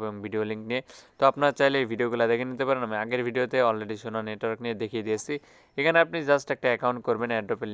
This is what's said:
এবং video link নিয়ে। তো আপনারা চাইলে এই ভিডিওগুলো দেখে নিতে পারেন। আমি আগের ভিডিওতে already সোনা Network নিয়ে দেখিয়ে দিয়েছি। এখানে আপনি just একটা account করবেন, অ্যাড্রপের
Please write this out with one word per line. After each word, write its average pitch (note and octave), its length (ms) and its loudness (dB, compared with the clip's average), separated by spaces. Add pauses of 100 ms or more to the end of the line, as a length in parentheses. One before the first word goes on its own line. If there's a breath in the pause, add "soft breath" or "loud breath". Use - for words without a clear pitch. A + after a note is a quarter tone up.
এবং G#2+ 100 -6 (100)
video G#2+ 240 -2
link A2 200 -8
নিয়ে। B2 120 -2 (360 loud breath)
তো - 120 0
আপনারা C#3+ 300 2
চাইলে C#3 220 4
এই A#2+ 100 0
ভিডিওগুলো A#2 400 0
দেখে A#2+ 200 2
নিতে B2+ 160 -4
পারেন। C3 200 2
আমি G#2+ 160 -4
আগের B2 240 -2
ভিডিওতে B2+ 300 0 (120)
already G#2+ 340 -2
সোনা A2 160 -6 (100)
Network G#2+ 340 -4
নিয়ে A#2 200 -4
দেখিয়ে A2 240 -4
দিয়েছি। G#2+ 260 -2 (460 soft breath)
এখানে D#3+ 260 2
আপনি E3+ 120 -6 (120)
just C#3+ 260 2
একটা C3 160 -2
account B2 360 0
করবেন, A#2 280 0
অ্যাড্রপের G#2+ 380 -4